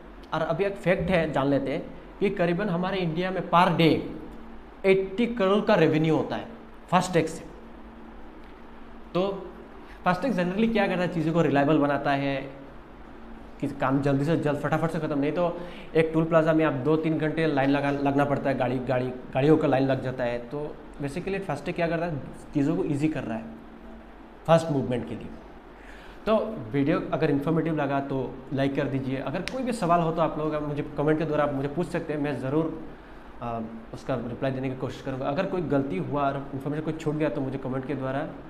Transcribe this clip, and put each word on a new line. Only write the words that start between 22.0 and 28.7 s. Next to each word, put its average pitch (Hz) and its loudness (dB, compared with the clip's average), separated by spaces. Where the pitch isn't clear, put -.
है, 156 -2
चीज़ों 156 4
को 185 0
ईजी 147 2
कर 139 -2
रहा 113 -4
है 113 -10
फास्ट 160 6
मूवमेंट 117 0
के 117 -8
लिए। - -10
तो 220 4
वीडियो 143 2
अगर 156 2
इन्फॉर्मेटिव 156 2
लगा 139 0
तो 135 -4
लाइक 135 2